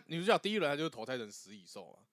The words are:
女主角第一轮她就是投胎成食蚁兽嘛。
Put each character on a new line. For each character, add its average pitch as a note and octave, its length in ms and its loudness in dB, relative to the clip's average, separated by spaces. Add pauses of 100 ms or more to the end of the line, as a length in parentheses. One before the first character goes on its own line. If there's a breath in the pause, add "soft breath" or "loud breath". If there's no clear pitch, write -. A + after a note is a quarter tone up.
女 E3 120 -4
主 F3 60 -4
角 G#3 140 8
第 G3+ 120 0
一 G#3+ 60 2
轮 D#3+ 120 4
她 C#3+ 60 2
就 D3+ 80 -2
是 D#3+ 60 0
投 A2+ 160 -8
胎 B2+ 120 -4
成 G#2+ 140 -8
食 G2+ 240 -16
蚁 F#2 100 -20
兽 F2 280 -14
嘛。 - 60 -20 (140)